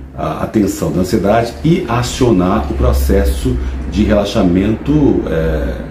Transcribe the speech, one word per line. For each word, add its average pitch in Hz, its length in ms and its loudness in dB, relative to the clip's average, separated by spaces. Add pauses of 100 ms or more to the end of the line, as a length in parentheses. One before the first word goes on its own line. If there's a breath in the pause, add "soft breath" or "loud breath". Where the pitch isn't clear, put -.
(160)
a, 78 280 -6
a - 40 -4
tensão 90 440 0
da 82 100 0
ansiedade 110 520 0 (100)
e 170 240 2
acionar 110 840 0
o - 40 -4
processo 98 800 2 (360 loud breath)
de 98 120 0
relaxamento, 107 1200 2
eh, 80 480 -2 (160)